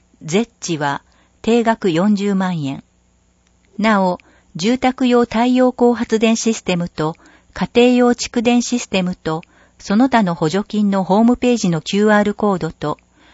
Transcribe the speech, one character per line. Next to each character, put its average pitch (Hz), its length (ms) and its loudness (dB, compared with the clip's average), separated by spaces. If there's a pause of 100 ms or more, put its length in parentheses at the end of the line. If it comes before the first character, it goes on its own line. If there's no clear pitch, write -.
(220)
ゼ 165 180 -2
ッ 233 100 -4 (100)
チ 170 160 -6
は、 139 260 -4 (380)
定 233 220 2
額 220 300 0
四 196 240 2
十 202 180 -2
万 185 300 -4
円。 135 180 -8 (960)
な 202 240 2
お、 180 160 0 (380)
住 214 220 0
宅 254 280 -2
用 240 140 4
太 233 260 0
陽 254 240 2
光 240 240 2
発 220 240 -2
電 226 180 2
シ 226 180 -2
ス - 80 -12
テ 180 140 -2
ム 175 120 -4
と 160 260 -4 (440)
家 185 160 -4
庭 240 200 6
用 247 200 4
蓄 - 280 -6
電 240 180 2
シ 240 180 -4
ス - 80 -10
テ 190 160 -2
ム 180 140 -4
と、 160 240 -6 (380)
そ - 180 -4
の 262 140 4
他 233 120 2
の 175 120 -2
補 165 160 -2
助 190 180 -2
金 208 220 0
の 196 140 -2
ホ 190 160 2
ー 226 40 4
ム 247 140 2
ペ 247 160 0
ー - 20 0
ジ 208 140 -2
の 165 100 -2
キ 196 200 -4
ュ 208 80 4
ー 214 60 4
ア 208 60 4
ー 208 40 0
ル 202 100 -2
コ 208 180 -2
ー 185 60 -2
ド 156 120 -6
と、 - 280 -8 (360)